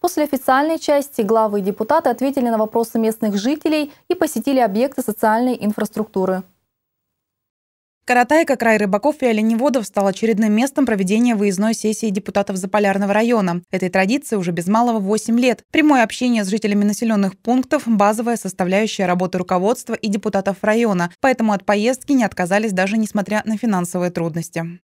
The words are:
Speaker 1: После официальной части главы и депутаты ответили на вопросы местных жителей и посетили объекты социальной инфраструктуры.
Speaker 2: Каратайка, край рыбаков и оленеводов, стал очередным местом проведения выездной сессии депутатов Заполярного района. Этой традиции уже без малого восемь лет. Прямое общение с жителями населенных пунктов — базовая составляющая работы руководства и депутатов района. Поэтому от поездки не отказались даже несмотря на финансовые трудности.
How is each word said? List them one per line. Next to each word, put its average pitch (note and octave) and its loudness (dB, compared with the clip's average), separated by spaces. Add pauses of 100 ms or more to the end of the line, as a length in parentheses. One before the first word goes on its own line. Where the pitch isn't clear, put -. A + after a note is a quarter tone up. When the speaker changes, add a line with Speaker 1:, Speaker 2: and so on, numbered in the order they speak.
Speaker 1:
После D#4+ 0
официальной C#4+ 0
части C#4+ -2
главы G#3+ 2
и - -4
депутаты B3 0
ответили B3+ -2
на A3+ 0
вопросы A3+ -2
местных A3 -2
жителей D4 -2 (160)
и F4+ 0
посетили C#4 -2
объекты A#3+ 0
социальной A3+ 0
инфраструктуры. G3+ -4 (1600)
Speaker 2:
Каратайка, B3 4
край A3+ 2
рыбаков G#3 0
и C4 0
оленеводов, A3+ 2
стал G3 0
очередным G#3+ 0
местом C4+ 2
проведения A3 2
выездной G#3 0
сессии A3 -4
депутатов G3+ -4
Заполярного G3 0
района. G#3 0
Этой F#3 -2
традиции G3 0
уже F3+ -2
без E3+ -4
малого A3+ 2
восемь G#3+ -2
лет. B3 0
Прямое D4+ 4
общение A#3 0
с F#3+ -4
жителями G#3 0
населенных G3+ 0
пунктов — B3+ 0
базовая A3 2
составляющая F#3+ -2
работы F3+ 0
руководства F#3 -2
и A3+ -6
депутатов G3 -2
района. G#3+ 0
Поэтому B3+ 2
от G3 -2
поездки A3 0
не B3+ 4
отказались G3 -2
даже F#3+ 0
несмотря G#3 -2
на A3 -4
финансовые F3+ -2
трудности. E3+ -6